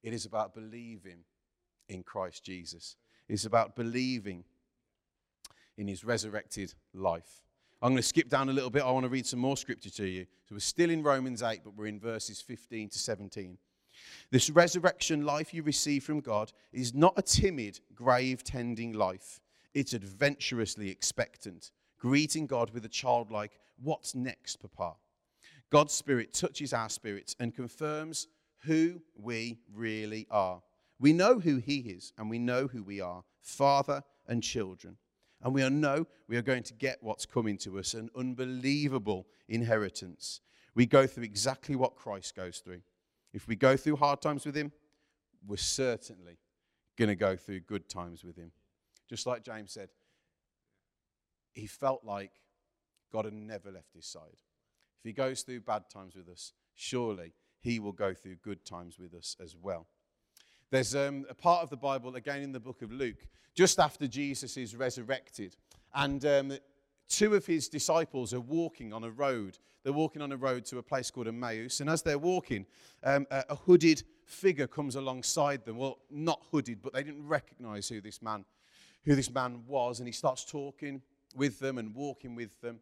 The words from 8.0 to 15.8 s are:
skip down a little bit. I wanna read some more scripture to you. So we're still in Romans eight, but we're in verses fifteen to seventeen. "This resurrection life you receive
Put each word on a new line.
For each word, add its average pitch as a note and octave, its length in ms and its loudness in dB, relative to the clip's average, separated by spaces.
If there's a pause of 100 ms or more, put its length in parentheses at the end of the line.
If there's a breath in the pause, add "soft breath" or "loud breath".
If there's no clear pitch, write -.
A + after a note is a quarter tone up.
skip - 280 2
down C3+ 200 2
a C3+ 40 -2
little C3 180 0
bit. C#3+ 100 2
I C3 80 0
wanna C3 200 2
read B2+ 180 -2
some B2 120 -4
more C3 180 0
scripture - 340 -10
to G2+ 160 -6
you. F#2 180 -6 (240 soft breath)
So G2+ 60 -14
we're G2+ 40 -10
still E3+ 300 2
in D#3+ 140 0
Romans C3 400 2
eight, A2 200 -2
but G#2 120 -20
we're G#2+ 120 -8
in G#2 120 -8
verses A2 420 -8
fifteen A2 480 -10
to - 80 -10
seventeen. G2 600 -6 (720 loud breath)
"This C3 180 6
resurrection E3+ 760 6
life D3 300 -2
you E3 80 -6
receive D3 420 0